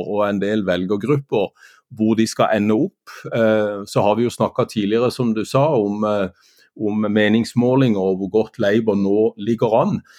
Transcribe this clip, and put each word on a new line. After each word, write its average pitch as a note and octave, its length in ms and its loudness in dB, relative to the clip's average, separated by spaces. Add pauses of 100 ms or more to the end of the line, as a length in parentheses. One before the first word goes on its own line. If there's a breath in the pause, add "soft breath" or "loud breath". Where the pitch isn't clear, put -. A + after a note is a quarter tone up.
(140)
og G#2 120 0
en G2+ 160 -2
del G#2 240 0
velgergrupper G#2 880 -2 (420 soft breath)
hvor A2 240 2
de A2+ 80 2
skal - 300 0
ende G#2 180 2
opp. - 400 -4 (160 loud breath)
Eh, G#2+ 560 0
så - 160 -2
har G#2 160 2
vi A#2+ 80 2
jo A2+ 80 -2
snakket - 400 -2
tidligere, A2+ 400 0
som A#2 200 -2
du G#2+ 120 -4
sa, C#3 220 2 (100)
om, G#2 260 -2
eh, G#2 240 0 (460 soft breath)
om G#2+ 320 -2
meningsmålinger A2 960 2
og F#2+ 160 0
hvor F#2+ 140 -6
godt A2 260 0
Labour G#2+ 400 0
nå G#2 400 0
ligger A2 400 0
an. E3 220 0 (180 soft breath)